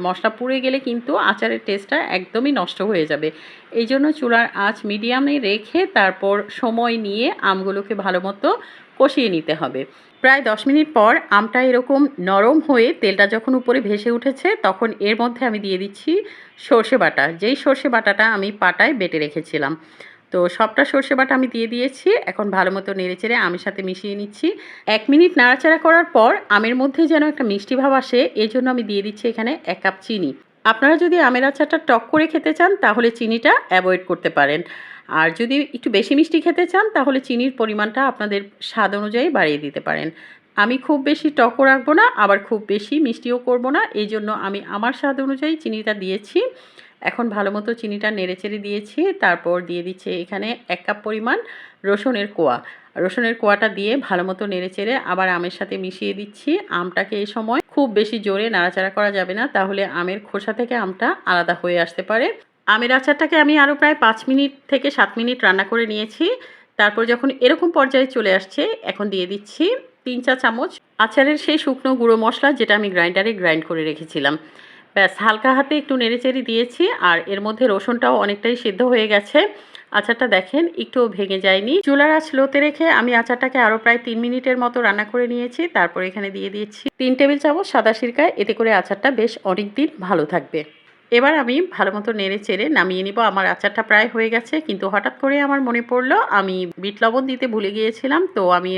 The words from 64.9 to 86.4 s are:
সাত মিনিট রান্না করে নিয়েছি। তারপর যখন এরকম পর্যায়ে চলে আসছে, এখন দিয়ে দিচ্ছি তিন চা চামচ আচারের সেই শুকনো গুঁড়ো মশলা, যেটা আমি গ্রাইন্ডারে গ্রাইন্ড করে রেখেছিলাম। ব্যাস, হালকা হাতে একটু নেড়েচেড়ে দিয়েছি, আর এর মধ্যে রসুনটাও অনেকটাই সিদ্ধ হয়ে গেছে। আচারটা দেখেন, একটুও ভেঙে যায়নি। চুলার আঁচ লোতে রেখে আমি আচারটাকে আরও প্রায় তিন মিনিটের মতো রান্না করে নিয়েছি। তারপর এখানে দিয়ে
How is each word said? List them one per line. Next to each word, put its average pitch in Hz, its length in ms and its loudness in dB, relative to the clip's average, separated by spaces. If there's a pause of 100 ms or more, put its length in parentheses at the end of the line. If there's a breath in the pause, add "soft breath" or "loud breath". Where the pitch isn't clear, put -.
সাত 202 260 2
মিনিট 240 260 -4
রান্না 190 220 4
করে 226 220 -2
নিয়েছি। 214 380 -4 (520 loud breath)
তারপর 208 300 2
যখন 240 220 0 (120)
এরকম 311 300 4
পর্যায়ে 269 440 2
চলে 214 200 0
আসছে, 190 280 -2 (200)
এখন 196 280 -6
দিয়ে 185 160 -4
দিচ্ছি 202 380 -6 (420)
তিন 247 200 -6
চা 262 160 2
চামচ 240 300 -2 (320)
আচারের 277 400 2
সেই 302 200 0
শুকনো 262 260 -2 (100)
গুঁড়ো 233 240 4
মশলা, 226 240 2 (100)
যেটা 214 220 2
আমি 208 140 -2
গ্রাইন্ডারে 180 460 0
গ্রাইন্ড 160 280 0
করে 165 220 -4
রেখেছিলাম। 151 440 -4 (600 loud breath)
ব্যাস, 190 180 4 (120)
হালকা 220 320 2
হাতে 277 240 0
একটু 277 220 -4
নেড়েচেড়ে 240 460 -2
দিয়েছি, 240 360 -2 (260)
আর 170 80 4 (140)
এর 196 140 -4
মধ্যে 220 200 -2
রসুনটাও 240 480 0 (100)
অনেকটাই 208 380 -2
সিদ্ধ 196 180 -2 (120)
হয়ে 220 200 2
গেছে। 202 260 2 (600 loud breath)
আচারটা 233 280 0 (100)
দেখেন, 269 280 0 (180)
একটুও 240 240 0 (100)
ভেঙে 196 300 -4
যায়নি। 196 280 2 (120)
চুলার 285 320 4
আঁচ 311 80 -4 (120)
লোতে 269 280 2
রেখে 302 200 0 (140)
আমি 240 100 0 (100)
আচারটাকে 254 460 0
আরও 214 160 2
প্রায় 233 240 2
তিন 233 180 -4
মিনিটের 254 380 -2
মতো 240 140 -2 (100)
রান্না 208 260 0
করে 247 200 0
নিয়েছি। 240 300 -4 (140)
তারপর 180 320 0
এখানে 196 280 -8
দিয়ে 196 180 -8